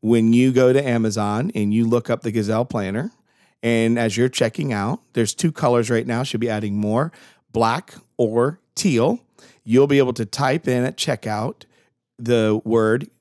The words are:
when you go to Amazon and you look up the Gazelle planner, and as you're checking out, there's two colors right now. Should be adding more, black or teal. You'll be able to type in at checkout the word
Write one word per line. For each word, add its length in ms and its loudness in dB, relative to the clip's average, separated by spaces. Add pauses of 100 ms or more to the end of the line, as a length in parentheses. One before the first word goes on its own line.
when 320 4
you 180 4
go 220 4
to 120 2
Amazon 680 -2
and 180 0
you 140 2
look 240 0
up 100 -2
the 100 -6
Gazelle 360 -2
planner, 460 -6 (500)
and 360 0
as 180 -2
you're 120 2
checking 440 -2
out, 280 -4 (140)
there's 200 -2
two 180 -2
colors 380 0
right 160 0
now. 160 -4
Should 180 -6
be 100 -2
adding 260 -4
more, 360 -2 (400)
black 420 -2 (220)
or 440 0 (140)
teal. 460 0 (440)
You'll 220 4
be 120 4
able 160 2
to 100 -4
type 440 -2
in 160 0
at 120 -6
checkout 680 -6 (540)
the 460 0
word 460 0 (100)